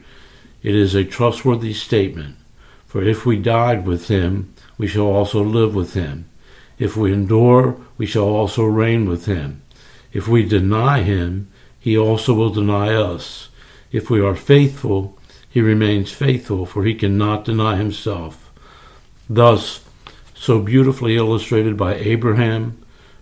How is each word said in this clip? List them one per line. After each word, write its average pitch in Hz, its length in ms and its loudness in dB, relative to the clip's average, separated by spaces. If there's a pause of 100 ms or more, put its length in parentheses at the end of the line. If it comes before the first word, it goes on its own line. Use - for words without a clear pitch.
(640)
"It 104 100 -2
is 98 220 2
a 98 80 2
trustworthy 117 720 -2
statement, 90 600 -2 (520)
for 98 160 -6
if 107 220 0
we 117 120 2
died 113 480 0
with 87 220 -4
him, 95 420 0 (300)
we 104 80 -4
shall 104 180 -2
also 101 380 0
live 107 320 0
with 90 180 -4
him. 82 320 -6 (540)
If - 180 -4
we 101 160 2
endure, 123 640 4 (200)
we 113 100 -4
shall 104 220 0
also 107 340 0
reign 110 440 0
with 87 200 -4
him. 71 340 -6 (500)
If 98 160 -6
we 117 160 4
deny 107 600 2
him, 92 440 -2 (320)
he 113 180 0
also 110 360 2
will 110 160 2
deny 104 440 0
us. 92 560 -4 (420)
If - 180 -4
we 113 120 2
are 98 140 0
faithful, 135 800 0 (320)
he 120 120 0
remains 107 500 0
faithful, 113 540 -2
for 98 180 -6
he 110 120 0
cannot 104 500 0
deny 110 300 -2
himself." 101 760 -6 (800)
Thus, 113 520 2 (520)
so 113 260 0
beautifully 123 560 2
illustrated 110 640 0
by 95 180 -2
Abraham, 113 840 0 (440)